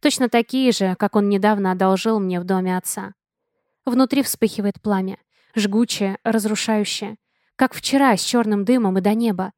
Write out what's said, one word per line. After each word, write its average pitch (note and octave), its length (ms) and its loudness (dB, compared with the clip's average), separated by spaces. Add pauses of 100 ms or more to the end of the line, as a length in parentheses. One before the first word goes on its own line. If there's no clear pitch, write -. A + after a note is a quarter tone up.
Точно C4+ 280 0
такие A#3+ 440 0
же, F#3+ 240 0
как - 180 -2
он G#3 140 2
недавно G3+ 420 0
одолжил F#3+ 480 0
мне F#3 220 -2
в F3 40 -8
доме F#3 320 -2
отца. G3 380 -8 (720)
Внутри C4 380 2
вспыхивает - 600 -2
пламя, F#3+ 360 -2 (360)
жгучее, G3+ 680 0
разрушающее, G#3+ 920 -2 (380)
как C4 200 0
вчера C4+ 420 2
с - 60 -2
черным G#3+ 420 0
дымом G3+ 340 2
и - 20 0
до G3+ 140 2
неба. G3+ 440 -2